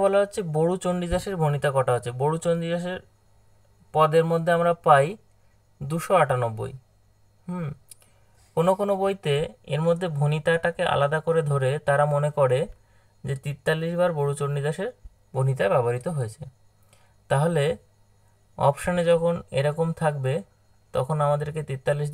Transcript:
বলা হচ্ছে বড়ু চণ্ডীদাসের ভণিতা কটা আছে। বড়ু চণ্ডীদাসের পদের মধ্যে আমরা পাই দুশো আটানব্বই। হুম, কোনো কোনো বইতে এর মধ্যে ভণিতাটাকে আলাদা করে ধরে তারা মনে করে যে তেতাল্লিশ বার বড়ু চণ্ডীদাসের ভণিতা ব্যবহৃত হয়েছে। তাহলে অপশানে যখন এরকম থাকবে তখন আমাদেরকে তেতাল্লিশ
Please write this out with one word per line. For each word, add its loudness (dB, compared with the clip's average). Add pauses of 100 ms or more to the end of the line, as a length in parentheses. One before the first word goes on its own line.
বলা 4
হচ্ছে -6 (180)
বড়ু 2 (120)
চণ্ডীদাসের -4
ভণিতা 0
কটা 2
আছে। -6 (120)
বড়ু 0
চণ্ডীদাসের -2 (920)
পদের 4
মধ্যে 0
আমরা 4 (140)
পাই 8 (760)
দুশো -2 (100)
আটানব্বই। -2 (720)
হুম, -6 (880)
কোনো 4
কোনো 0
বইতে -2 (380)
এর -2
মধ্যে 0 (120)
ভণিতাটাকে 0 (100)
আলাদা 0
করে 2 (100)
ধরে 0 (180)
তারা 4
মনে 0
করে 4 (640)
যে -6 (100)
তেতাল্লিশ -4
বার 2
বড়ু 0
চণ্ডীদাসের -4 (460)
ভণিতা 0
ব্যবহৃত 0 (100)
হয়েছে। -6 (840)
তাহলে 2 (960)
অপশানে 0 (100)
যখন 2 (260)
এরকম 0 (140)
থাকবে 0 (640)
তখন 0 (120)
আমাদেরকে -2
তেতাল্লিশ -2